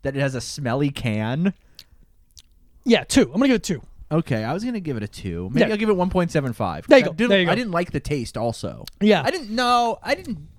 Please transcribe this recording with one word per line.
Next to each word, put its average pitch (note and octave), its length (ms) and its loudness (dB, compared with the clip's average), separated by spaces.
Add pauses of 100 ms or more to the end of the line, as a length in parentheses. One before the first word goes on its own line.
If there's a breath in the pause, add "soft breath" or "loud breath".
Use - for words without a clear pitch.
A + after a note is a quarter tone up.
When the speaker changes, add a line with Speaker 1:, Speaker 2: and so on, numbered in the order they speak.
Speaker 1:
that C#3 120 -4
it C#3 40 -2
has C#3 160 0
a A#2 60 -6
smelly C#3 500 -2
can. B2 600 -2 (1300 soft breath)
Speaker 2:
Yeah, A3 200 4
two. - 200 4
I'm A#2+ 160 -2
gonna C#4 80 4
give B3+ 80 4
it G3 80 -2
two. C3+ 180 -4 (300)
Speaker 1:
Okay, D3 320 0
I A#2+ 100 -4
was G3+ 100 -6
gonna A#3+ 160 -6
give D3 180 -6
it G#2 60 -6
a G#2 40 -6
two. F2+ 440 -8
Maybe D#3 160 -2
Speaker 2:
Yeah. G#3+ 60 -2
Speaker 1:
I'll G#3 40 -2
give G#3+ 120 0
it G3+ 80 4
one F3+ 120 0
point F3+ 220 0
seven C3+ 220 -2
five. E2+ 340 -6
Speaker 2:
There C4 120 10
you G#3+ 60 4
Speaker 1:
I - 20 -2
Speaker 2:
go. E3+ 60 -4
Speaker 1:
didn't, A3+ 160 0
Speaker 2:
There G3 100 4
you F3+ 80 2
go. E3 40 2
Speaker 1:
I F#3 40 4
didn't A3+ 160 -4
like E3+ 200 -2
the C#3+ 80 -4
taste C3+ 380 -6
also. A2+ 480 -6 (160)
Speaker 2:
Yeah. G3 240 4
Speaker 1:
I B3 60 2
didn't, D4+ 180 -8
no, A#3+ 540 2
I B3+ 100 -2
didn't D4 260 -8 (200)